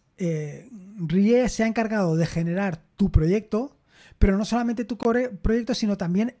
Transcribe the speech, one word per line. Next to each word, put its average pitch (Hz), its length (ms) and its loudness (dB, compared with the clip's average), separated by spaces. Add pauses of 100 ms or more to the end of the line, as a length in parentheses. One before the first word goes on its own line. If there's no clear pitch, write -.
(180)
eh, 156 500 -6 (300)
rie 202 500 2
se - 160 -2
ha - 20 2
encargado 208 500 0
de 165 100 2
generar 170 560 -4 (140)
tu 196 140 2
proyecto, 208 680 0 (400)
pero 196 180 6
no 214 80 0
solamente 233 400 -2
tu 208 140 -8
core-, 247 320 0
proyecto, 226 440 -2
sino 202 220 -2
también 196 440 -2